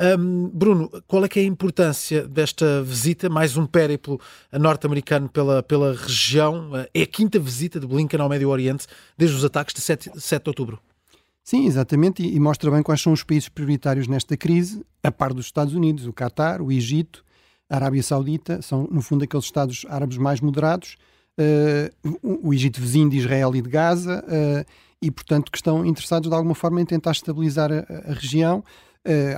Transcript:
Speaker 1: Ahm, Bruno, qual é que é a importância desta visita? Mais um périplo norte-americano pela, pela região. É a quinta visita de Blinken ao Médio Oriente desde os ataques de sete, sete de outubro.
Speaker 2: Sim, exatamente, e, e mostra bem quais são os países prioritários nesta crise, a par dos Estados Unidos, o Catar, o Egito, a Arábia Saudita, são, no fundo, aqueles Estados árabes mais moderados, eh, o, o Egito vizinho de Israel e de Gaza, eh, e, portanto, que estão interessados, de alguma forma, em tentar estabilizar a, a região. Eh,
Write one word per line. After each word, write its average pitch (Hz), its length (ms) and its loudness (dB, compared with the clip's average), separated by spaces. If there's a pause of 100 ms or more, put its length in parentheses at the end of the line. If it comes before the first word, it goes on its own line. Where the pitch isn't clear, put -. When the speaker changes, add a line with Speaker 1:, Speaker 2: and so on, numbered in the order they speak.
Speaker 1:
Ahm, 180 540 2
Bruno, 175 340 4 (200)
qual 190 160 2
é 196 40 0
que 202 120 0
é - 20 4
a - 20 2
importância 165 840 0
desta 143 560 0
visita? 131 440 -2
Mais 156 280 0
um 156 100 2
périplo 147 540 0 (320)
norte-americano 147 760 0
pela, 139 320 2
pela 143 320 2
região. 151 800 0 (240)
É 165 80 0
a 151 40 -6
quinta 214 340 0
visita 143 400 -6
de 135 80 -8
Blinken 147 320 0
ao 143 80 0
Médio 139 200 0
Oriente 131 380 -2 (300)
desde 156 200 2
os 135 80 0
ataques 147 300 -2
de - 60 -10
sete, - 280 -4 (120)
sete - 240 -4
de 151 60 -4
outubro. 113 280 -6 (640)
Speaker 2:
Sim, 254 240 2
exatamente, 151 560 2
e, 170 140 -2
e - 20 2
mostra 147 320 2
bem 147 100 4
quais 151 200 0
são 165 120 4
os 147 120 0
países 151 240 0
prioritários 139 580 -2
nesta 135 300 -2
crise, 175 500 0 (160)
a 135 80 0
par 131 240 -2
dos 127 120 -8
Estados 147 280 -2
Unidos, 156 320 0
o 120 60 -6
Catar, 156 500 -2
o 135 80 -2
Egito, 135 540 -2 (440)
a 147 60 -6
Arábia 135 300 0
Saudita, 151 580 -2
são, 139 300 -2
no 147 100 0
fundo, 143 220 0
aqueles 139 220 -4
Estados 135 420 -4
árabes 139 280 -4
mais 135 240 0
moderados, 151 560 0 (400)
eh, 151 540 2 (320)
o, 190 280 -2
o 143 40 4
Egito 127 260 0
vizinho 139 300 4
de 135 60 0
Israel 131 400 2
e 127 40 0
de 120 80 -4
Gaza, 175 600 0
eh, 147 360 0 (380)
e, 156 80 0
portanto, 147 400 -2
que - 80 -8
estão 160 260 0
interessados, 165 460 -2
de 165 60 2
alguma 165 180 2
forma, 175 260 0
em 175 40 2
tentar 165 260 -2
estabilizar 151 640 0
a, 156 80 -2 (320)
a - 20 -6
região. 160 480 0 (420)
Eh, 143 340 0